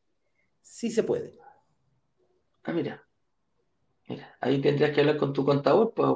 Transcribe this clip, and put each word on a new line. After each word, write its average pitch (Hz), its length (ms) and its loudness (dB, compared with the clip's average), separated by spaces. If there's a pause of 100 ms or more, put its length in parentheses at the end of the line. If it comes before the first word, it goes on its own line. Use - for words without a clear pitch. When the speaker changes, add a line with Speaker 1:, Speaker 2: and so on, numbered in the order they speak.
(600)
Speaker 1:
Sí - 300 -10
se 208 140 0
puede. - 280 -4 (1300)
Speaker 2:
Ah, 156 80 -6
mira. - 300 -6 (1080)
Mira, - 320 -12
ahí 139 200 0
tendrías 143 300 2
que 147 100 0
hablar 147 160 4
con 139 160 -2
tu 139 120 -2
contador, 143 500 2
pues, 139 220 0